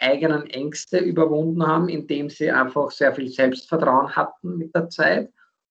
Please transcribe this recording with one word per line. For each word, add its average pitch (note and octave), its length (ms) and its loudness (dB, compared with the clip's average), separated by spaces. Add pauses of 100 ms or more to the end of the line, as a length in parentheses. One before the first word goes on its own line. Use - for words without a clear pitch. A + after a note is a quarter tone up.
eigenen D3 460 0
Ängste D3 500 -6
überwunden E3 720 2
haben, E3 240 2
indem D3 400 -4
sie - 200 -2
einfach C3 400 0
sehr C3+ 220 2
viel C3 160 -6
Selbstvertrauen C3 880 0
hatten F3 400 -4
mit E3 180 -6
der E3+ 140 0
Zeit - 420 0 (400)